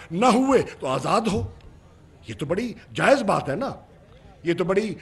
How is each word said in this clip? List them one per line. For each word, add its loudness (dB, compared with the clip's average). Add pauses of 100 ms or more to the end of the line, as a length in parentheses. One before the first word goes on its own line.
(120)
ना 4
हुए 4
तो -10
आजाद 0
हो। -2 (840)
ये -12
तो -8
बड़ी -4 (180)
जायज 4
बात -2
है -2
ना। -6 (720)
ये 0
तो -2
बड़ी 0 (140)